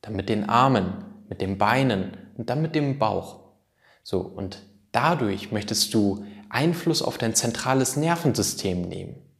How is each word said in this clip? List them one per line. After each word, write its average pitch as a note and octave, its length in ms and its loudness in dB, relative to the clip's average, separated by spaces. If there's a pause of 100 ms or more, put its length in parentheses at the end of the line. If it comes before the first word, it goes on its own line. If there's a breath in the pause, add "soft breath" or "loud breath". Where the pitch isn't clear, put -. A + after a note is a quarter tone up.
dann A2+ 120 -10
mit G2 140 -4
den G#2 220 0
Armen, A#2 560 4 (240)
mit - 100 -10
den F#2+ 180 -2
Beinen G#2+ 600 2 (180)
und A2+ 140 -8
dann C3 120 0
mit D#3+ 140 -2
dem C#3+ 240 0
Bauch. G2+ 400 -2 (640 soft breath)
So, F#2+ 160 -2
und - 420 -8 (300)
dadurch A#2+ 640 0
möchtest G#2 400 -2
du G2+ 320 2 (240 loud breath)
Einfluss E3 520 0
auf - 160 -4
dein A2 160 -2
zentrales C3 640 0
Nervensystem C3+ 880 0
nehmen. F2+ 340 -8 (240)